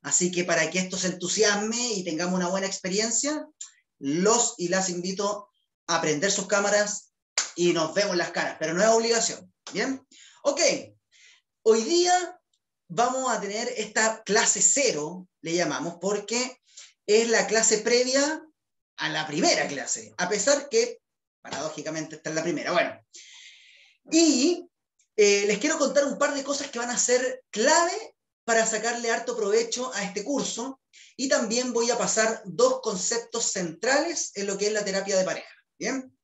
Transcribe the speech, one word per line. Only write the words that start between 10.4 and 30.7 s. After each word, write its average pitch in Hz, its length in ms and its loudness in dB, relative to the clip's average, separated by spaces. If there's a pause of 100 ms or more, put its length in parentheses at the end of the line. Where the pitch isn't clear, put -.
Ok, 311 180 0 (1000)
hoy 220 200 6
día 349 560 2 (480)
vamos 247 440 0
a 202 100 -2
tener 208 260 -6 (100)
esta 220 460 0
clase 202 380 2
cero, 175 680 2 (140)
le 165 140 -4
llamamos, 160 440 -2
porque 233 600 -4 (480)
es 226 220 4
la 196 180 2
clase 214 320 2
previa 262 640 2 (540)
a 151 120 -4
la 151 160 -4
primera 151 420 2
clase, 131 500 -8
a 185 120 -2
pesar 277 400 0
que, 233 320 0 (400)
paradójicamente, 156 760 -8
esta - 120 -10
es 156 60 -6
la 160 80 -2
primera. 147 280 -2
Bueno, - 280 0 (1120)
y, 320 580 4 (480)
eh, 202 300 6
les 202 120 0
quiero 311 180 0
contar 277 280 2
un - 120 -4
par 285 160 0
de 269 100 -4
cosas 285 260 -4
que 240 100 -10
van 240 100 -4
a 240 80 -4
ser 247 520 0
clave 330 680 2 (280)
para 226 220 4
sacarle 233 460 -2
harto 233 240 -4
provecho 233 580 0
a 202 100 -4
este 196 200 -6
curso, 262 580 -4 (340)